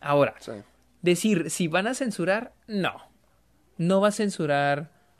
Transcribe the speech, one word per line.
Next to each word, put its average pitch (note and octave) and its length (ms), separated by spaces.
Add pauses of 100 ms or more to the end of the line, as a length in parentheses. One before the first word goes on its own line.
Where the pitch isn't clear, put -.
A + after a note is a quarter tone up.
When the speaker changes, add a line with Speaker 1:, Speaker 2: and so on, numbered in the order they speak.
Speaker 1:
Ahora, C#3+ 380
Speaker 2:
Sí. A#2 140 (500)
Speaker 1:
decir, F3 480
si F3 160
van F3 180
a B3 80
censurar, A3 600 (120)
no. F#3+ 300 (840)
No F#3 240
va G#3 60
a G#3 40
censurar D3 760 (300)